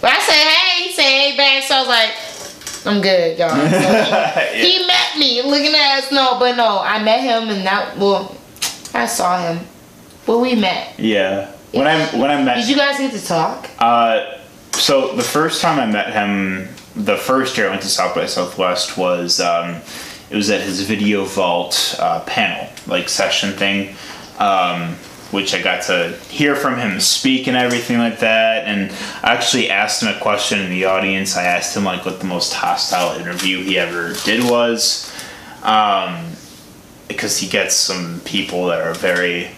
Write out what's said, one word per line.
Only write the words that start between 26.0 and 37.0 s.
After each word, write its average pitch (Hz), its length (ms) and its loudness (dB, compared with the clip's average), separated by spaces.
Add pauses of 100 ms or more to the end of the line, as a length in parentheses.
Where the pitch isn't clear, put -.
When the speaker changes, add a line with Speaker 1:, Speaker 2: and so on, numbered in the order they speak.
Speaker 2:
hear 147 260 0
from 135 240 0
him 104 220 -2
speak 131 480 2
and 127 80 0
everything 120 420 0
like 117 220 0
that. 113 460 2
And 98 240 -2 (320)
I 117 120 4
actually 120 360 0
asked 104 320 0
him 104 120 0
a - 60 -8
question 104 400 0
in 95 80 -4
the 90 160 -2
audience. 95 540 0
I 90 60 -2
asked 87 300 0
him, 101 100 -2
like, 90 200 -4
what 90 160 -6
the 95 60 -6
most 87 260 -2
hostile 90 640 -2
interview 92 460 -4
he 92 140 0
ever 87 340 -4 (120)
did 113 200 2
was, 120 680 0 (520)
um, 101 560 2 (880)